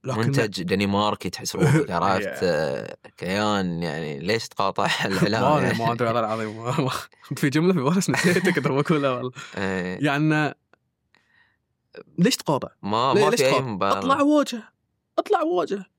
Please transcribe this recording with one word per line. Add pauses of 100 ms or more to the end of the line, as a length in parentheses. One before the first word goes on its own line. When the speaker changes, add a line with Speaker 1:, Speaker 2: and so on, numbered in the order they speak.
Speaker 1:
لكن
Speaker 2:
منتج
دنماركي
تحس
روحك،
Speaker 1:
<laughs>
Speaker 2:
عرفت؟
Speaker 1:
Yeah.
Speaker 2:
آه، (200)
كيان،
يعني،
ليش
تقاطع
<laughs>
الإعلان؟
Speaker 1:
ما
أدري،
Speaker 2:
يعني؟
Speaker 1:
ما
أدري
والله
العظيم. (400)
<laughs>
في
جملة
في
بالي
بس
نسيتها،
كنت
بقولها
والله. (260)
Speaker 2:
إيه.
Speaker 1:
يعني، (1600)
ليش
تقاطع؟ (120)
Speaker 2:
ما،
Speaker 1:
ليه،
Speaker 2:
ما
Speaker 1:
ليش
Speaker 2:
في
أي
Speaker 1:
تقاطع؟
Speaker 2:
مبرر.
Speaker 1:
اطلع
واجه. (560)
اطلع
واجه. (140)